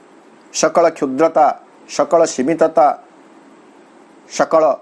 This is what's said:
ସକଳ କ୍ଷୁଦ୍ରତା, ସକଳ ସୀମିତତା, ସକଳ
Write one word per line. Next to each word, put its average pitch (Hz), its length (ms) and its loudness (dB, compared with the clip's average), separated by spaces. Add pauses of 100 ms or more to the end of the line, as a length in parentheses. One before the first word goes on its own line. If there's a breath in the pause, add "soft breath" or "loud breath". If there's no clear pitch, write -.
(540)
ସକଳ 165 360 0
କ୍ଷୁଦ୍ରତା, 151 580 0 (420)
ସକଳ 165 360 0
ସୀମିତତା, 160 600 0 (1400)
ସକଳ 160 320 0 (180)